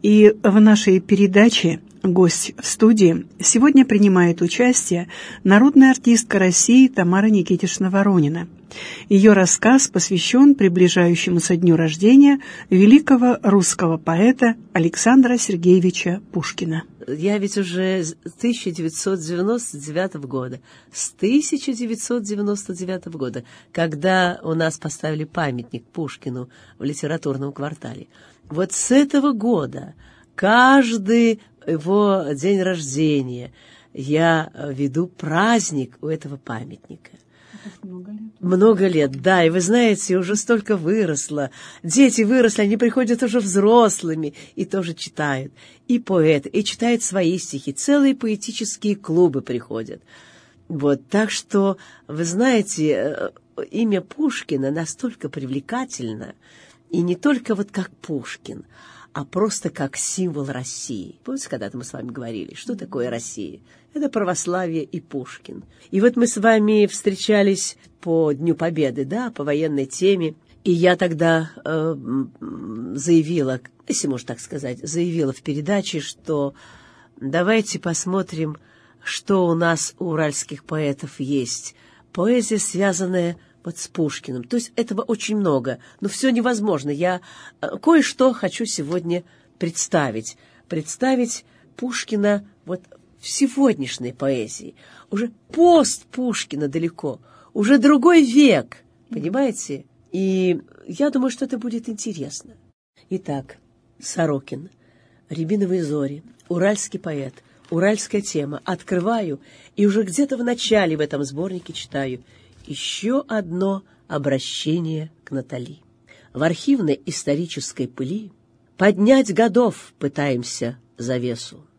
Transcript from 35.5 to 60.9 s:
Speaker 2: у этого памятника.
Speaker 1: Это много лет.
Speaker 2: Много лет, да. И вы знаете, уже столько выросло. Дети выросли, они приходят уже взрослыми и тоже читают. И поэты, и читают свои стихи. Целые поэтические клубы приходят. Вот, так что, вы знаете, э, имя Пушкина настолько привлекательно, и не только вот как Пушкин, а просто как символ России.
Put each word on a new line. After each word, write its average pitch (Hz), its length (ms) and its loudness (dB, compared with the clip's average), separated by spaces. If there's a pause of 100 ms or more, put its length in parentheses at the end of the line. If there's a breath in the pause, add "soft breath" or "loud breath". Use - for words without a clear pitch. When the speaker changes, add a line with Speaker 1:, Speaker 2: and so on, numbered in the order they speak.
Speaker 2:
у 147 60 -12
этого 151 300 -8
памятника. 113 760 -14 (540 loud breath)
Speaker 1:
Это 202 220 -20
много 180 240 -16
лет. 214 100 -14 (200)
Speaker 2:
Много 185 480 4
лет, 139 340 0
да. 185 220 4
И 160 60 4
вы 180 100 0
знаете, 202 580 2
уже 185 160 -2
столько 214 420 -2
выросло. 156 720 -4 (340 loud breath)
Дети 226 380 4
выросли, 220 400 4
они 202 140 2
приходят 240 460 0
уже 240 160 0
взрослыми 196 960 2 (220 soft breath)
и 190 80 -6
тоже 170 300 -6
читают. 139 580 -6 (340 soft breath)
И 240 140 0
поэты, 156 480 2
и 208 160 -2
читают 233 400 -2
свои 180 340 -2
стихи. 139 340 -10
Целые 277 440 2
поэтические 214 800 -6
клубы 160 460 0
приходят. 113 600 -10 (640 soft breath)
Вот, 143 420 -2
так 208 220 0
что, 196 460 -2 (320 soft breath)
вы 156 160 -6
знаете, 185 680 0 (640)
э, - 140 -10
имя 208 300 -2
Пушкина 151 720 -4
настолько 165 560 -8
привлекательно, 135 1080 -10 (560 soft breath)
и - 120 -2
не 175 120 -2
только 240 400 -2
вот 202 160 -6
как 190 200 -8
Пушкин, - 720 -12 (480 soft breath)
а 147 140 -10
просто 196 420 -4
как - 280 -8
символ 151 500 -6
России. 127 760 -12